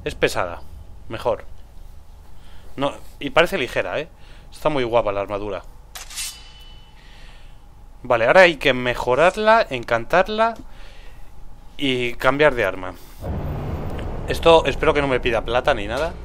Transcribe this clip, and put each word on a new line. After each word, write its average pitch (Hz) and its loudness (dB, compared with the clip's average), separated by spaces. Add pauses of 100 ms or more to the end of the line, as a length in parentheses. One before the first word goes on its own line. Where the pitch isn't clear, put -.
Es 147 -6
pesada. 95 -2 (480)
Mejor. 113 -4 (1300)
No, 180 -2 (280)
y 143 -6
parece 170 4
ligera, 113 -2
¿eh? 151 -10 (440)
Está - -4
muy 143 0
guapa 110 2
la 101 0
armadura. 101 -4 (2500)
Vale, 120 2
ahora 160 10
hay 175 8
que 131 2
mejorarla, 151 2
encantarla 180 0 (1200)
y 123 -2
cambiar 139 4
de 120 2
arma. 92 -4 (1300)
Esto 165 6
espero 147 2
que 147 2
no 143 0
me 127 2
pida 117 0
plata 127 0
ni 107 -2
nada. 139 -4 (120)